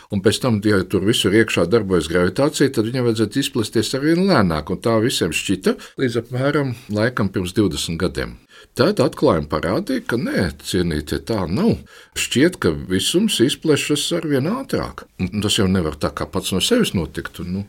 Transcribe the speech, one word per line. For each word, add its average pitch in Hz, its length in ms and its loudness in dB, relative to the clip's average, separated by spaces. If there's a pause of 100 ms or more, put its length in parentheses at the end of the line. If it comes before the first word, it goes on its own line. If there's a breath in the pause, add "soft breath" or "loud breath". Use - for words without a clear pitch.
un 98 160 -2
pēc 107 180 2
tam, 113 200 2
ja 104 220 4
tur 95 220 0
visur 104 300 2
iekšā 104 320 4
darbojas 95 420 2
gravitācija, 110 640 2
tad 110 160 0
viņai 127 160 -2
vajadzētu 113 360 0
izplesties - 520 -2
arvien 156 320 0
lēnāk, 92 480 2
un 90 80 -6
tā 113 180 2
visiem 107 360 0
šķita - 400 0 (200 loud breath)
līdz 120 260 -2
apmēram 135 520 -2 (140)
laikam 104 420 0
pirms 90 240 -4
divdesmit 85 480 0
gadiem. 67 360 -4 (320 soft breath)
Tad 160 340 2
atklājumi 85 480 2
parādīja, 120 540 -2
ka 123 120 -2
nē, 180 300 -2 (100)
cienītie, 80 640 -4
tā 104 240 -4
nav. 131 300 0 (380 loud breath)
Šķiet, 160 440 0
ka 90 140 2
visums 92 680 0
izplešas 151 720 0
arvien 151 380 -2
ātrāk. 151 540 -4 (140)
Un 92 260 -2
tas 104 160 0
jau 95 100 4
nevar 85 300 0
tā 80 100 0
kā 73 160 -6
pats - 300 -4
no 90 80 0
sevis 233 320 2
notikt, - 480 -6
un, 87 80 -8
nu, 98 180 -4